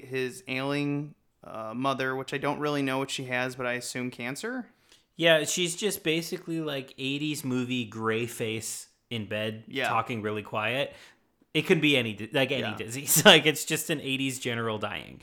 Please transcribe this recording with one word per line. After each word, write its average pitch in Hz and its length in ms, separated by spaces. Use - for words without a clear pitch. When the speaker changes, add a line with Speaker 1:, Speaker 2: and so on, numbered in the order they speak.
Speaker 1:
his 127 400
ailing, 143 680
uh, 110 320
mother, 131 400
which 131 180
I 143 60
don't 143 220
really 147 220
know 135 160
what 135 120
she 135 140
has, 127 320
but 127 100
I 120 60
assume 123 400
cancer. 208 560
Speaker 2:
Yeah, 160 280
she's 170 300
just - 300
basically, 165 560
like, 139 380
eighties 143 460
movie 127 400
gray 110 420
face 110 600
in 110 160
bed, 110 400
Speaker 1:
Yeah. 127 220
Speaker 2:
talking 113 340
really 107 220
quiet. 117 500
It 156 120
could 175 140
be 147 160
any 117 160
di-, 104 220
like, 135 180
any 127 100
Speaker 1:
Yeah. 110 140
Speaker 2:
disease. 123 460
<laughs> - 20
Like, 160 220
it's 147 180
just 156 240
an 160 140
eighties 135 360
general 117 400
dying. 85 440